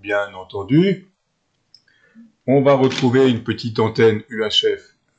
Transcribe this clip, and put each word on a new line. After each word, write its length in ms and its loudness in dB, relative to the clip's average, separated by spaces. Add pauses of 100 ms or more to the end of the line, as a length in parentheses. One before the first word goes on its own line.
bien 320 -4
entendu. 760 -2 (1400)
On 160 2
va 100 4
retrouver 560 2
une 140 -2
petite 340 -8
antenne 520 2
U 120 -8
H 340 -2
F, 60 -16 (380)